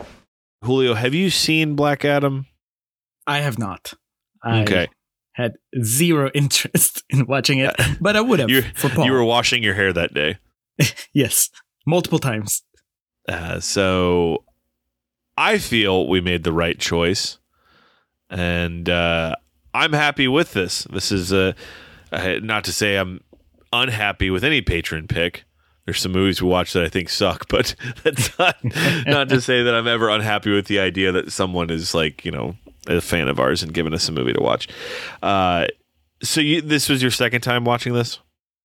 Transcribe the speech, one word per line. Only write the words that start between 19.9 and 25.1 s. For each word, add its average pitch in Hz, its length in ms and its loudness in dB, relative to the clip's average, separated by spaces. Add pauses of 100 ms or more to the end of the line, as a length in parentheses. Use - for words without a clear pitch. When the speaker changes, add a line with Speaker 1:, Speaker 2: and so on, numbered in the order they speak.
Speaker 1:
happy 147 340 2
with 151 260 0
this. 90 320 -2
This - 260 -6
is 92 200 -2
a, 95 240 2 (560)
uh, 90 300 -4
not 107 220 -2
to 110 100 -6
say 101 220 0
I'm 92 260 -4 (500)
unhappy 107 600 -2
with 92 120 0
any 143 180 2
patron 80 460 -4
pick. - 380 -4 (400)